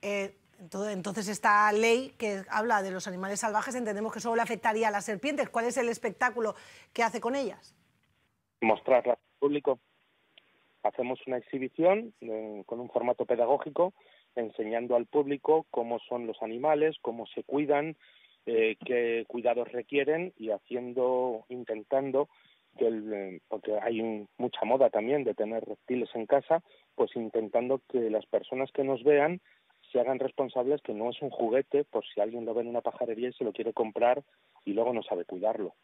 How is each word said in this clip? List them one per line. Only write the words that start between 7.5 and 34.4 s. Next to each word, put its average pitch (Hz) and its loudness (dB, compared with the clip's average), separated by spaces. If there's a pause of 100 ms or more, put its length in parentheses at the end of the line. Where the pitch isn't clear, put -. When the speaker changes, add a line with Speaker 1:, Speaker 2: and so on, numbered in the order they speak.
Speaker 2:
Mostrarlas 117 4
al - -20
público. 143 2 (1040)
Hacemos 123 -2
una 131 -4
exhibición, 170 0
eh, 110 -8
con 117 -8
un 120 -10
formato 120 0
pedagógico, 139 2 (420)
enseñando 117 -2
al 117 2
público 147 2
cómo 117 -4 (120)
son 120 -6
los 110 -8
animales, 147 2
cómo 117 -6
se - -10
cuidan, 147 0 (500)
eh, 113 2 (100)
qué 117 0
cuidados 120 -2
requieren 143 0
y 110 -4
haciendo, 123 -2
intentando 131 -2 (500)
que 117 2
el, 110 -2
eh, 95 -8
porque 107 -4
hay 113 -2
un, 107 -4 (100)
mucha 120 -4
moda 123 4
también 131 0
de 113 0
tener 110 -2
reptiles 113 -4
en 113 -4
casa, 143 2 (340)
pues 113 0
intentando 120 0
que 117 0
las 107 0
personas 131 -2
que 139 -2
nos 131 -2
vean 151 6 (520)
se 123 2
hagan 127 0
responsables 135 0
que - -8
no 110 -4
es - -10
un 143 -4
juguete 131 0
por - -4
si - -10
alguien 113 -2
lo 113 -4
ve 117 0
en 117 -4
una 117 -2
pajarería 117 -4
y 123 -12
se - -4
lo 104 -2
quiere 113 -4
comprar 120 2 (420)